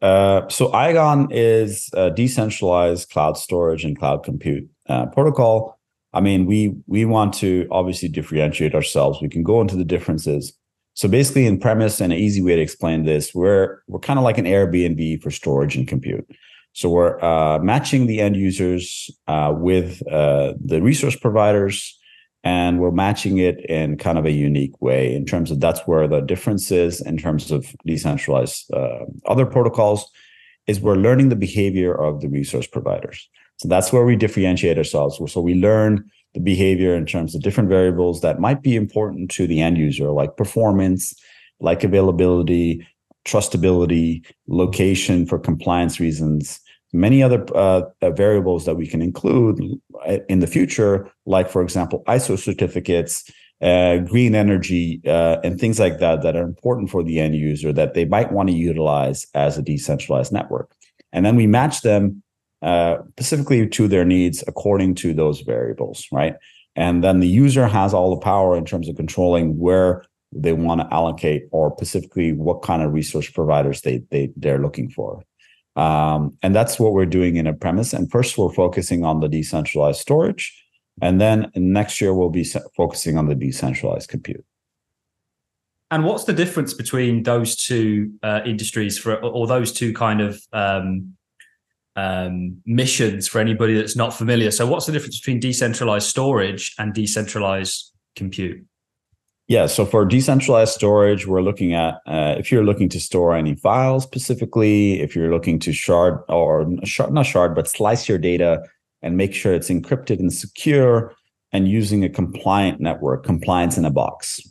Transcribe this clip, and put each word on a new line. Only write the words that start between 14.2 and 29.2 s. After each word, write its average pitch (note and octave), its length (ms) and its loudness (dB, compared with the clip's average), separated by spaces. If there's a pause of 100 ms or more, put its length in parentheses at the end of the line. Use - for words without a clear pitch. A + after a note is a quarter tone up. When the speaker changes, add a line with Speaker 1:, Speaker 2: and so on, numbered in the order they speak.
Speaker 1:
like A#2+ 160 2
an G2 100 -2
Airbnb E2+ 760 0
for - 80 -8
storage C#2+ 460 -2
and C2 100 -2
compute. - 400 -6 (460)
So - 160 -4
we're, E2+ 340 2
uh, D#2 380 2
matching B2+ 480 0
the G#2+ 120 -2
end G2+ 140 2
users, F#2 720 -2 (200)
uh, D2+ 280 0
with, F2 520 0
uh, C#2+ 500 2
the D#2+ 240 -2
resource C3+ 320 2
providers, G#2 840 0 (460)
and F2 380 0
we're F2+ 100 2
matching F#2+ 480 0
it F2+ 280 0
in D#2 300 -2
kind E2 220 -2
of D#2 80 0
a D#2 60 2
unique C#2+ 500 -2
way B1+ 320 0
in C#2 100 -4
terms E2 280 -4
of C#2+ 80 -2
that's E2 260 0
where D#2 220 2
the D2+ 120 0
difference F#2 520 -4
is F2 280 0
in - 160 -6
terms D#2 360 -4
of C#2+ 240 -4 (100)
decentralized, D2 880 -2
uh, B1 300 -4 (220)